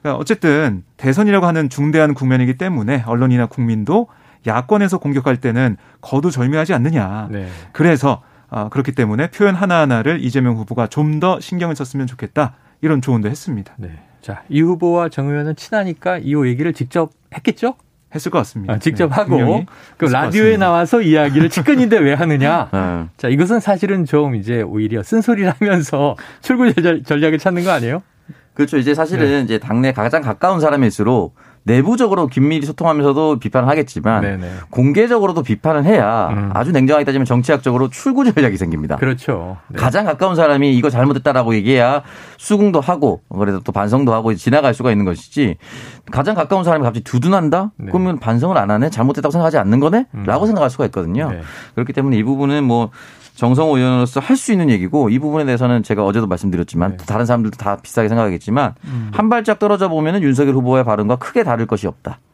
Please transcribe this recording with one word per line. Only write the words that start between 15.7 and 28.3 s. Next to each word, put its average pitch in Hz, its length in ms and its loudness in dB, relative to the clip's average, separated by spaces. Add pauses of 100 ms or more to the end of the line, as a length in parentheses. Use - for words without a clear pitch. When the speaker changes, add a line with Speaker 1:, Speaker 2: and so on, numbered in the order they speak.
Speaker 2:
이 139 140 -4 (140)
얘기를 135 260 -2
직접 151 380 -4 (240)
했겠죠? 247 400 -2 (400)
Speaker 1:
했을 156 160 -6
것 175 80 0
같습니다. 107 360 -4
Speaker 2:
아, 110 40 -2
직접 156 300 0
Speaker 1:
네, 135 60 -2
Speaker 2:
하고 175 220 2
Speaker 1:
분명히 165 300 2 (320)
Speaker 2:
그 - 80 0
Speaker 1:
했을 127 100 2
것 139 80 2
Speaker 2:
라디오에 214 200 2
Speaker 1:
같습니다. 214 220 4
Speaker 2:
나와서 175 360 2
이야기를 156 480 4
측근인데 233 480 2
왜 143 160 4
하느냐? 147 540 0
Speaker 1:
<laughs> - 40 -8
Speaker 3:
네. 90 320 -2 (140)
Speaker 2:
자, 131 100 -4
이것은 180 320 2
사실은 190 460 0
좀 147 280 0
이제 110 280 -4
오히려 107 400 -4
쓴소리를 208 560 0
하면서 147 580 0 (120)
<laughs> - 120 -20
출구 247 320 2
전략, 165 320 0
전략을 156 340 0
찾는 175 260 -2
거 190 80 0
아니에요? 139 300 -2 (520)